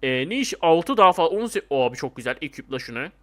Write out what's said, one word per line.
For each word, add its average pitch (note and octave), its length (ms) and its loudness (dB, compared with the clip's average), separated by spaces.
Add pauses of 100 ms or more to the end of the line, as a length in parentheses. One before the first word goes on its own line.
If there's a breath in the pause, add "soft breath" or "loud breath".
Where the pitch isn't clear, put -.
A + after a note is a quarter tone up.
Ee, C3 260 -2
ne A#3 100 -4
iş? - 220 -4
Altı E3+ 360 4
daha F#3+ 160 8
fazla. F3 240 0
On A3+ 100 -2
se-, G#3+ 240 -6
o C3+ 140 2
abi A#2+ 120 -2
çok C3 200 -8
güzel. B2+ 240 -6
Ekip C3+ 320 -12
la C3 60 -6
şunu. B2 280 -10 (160)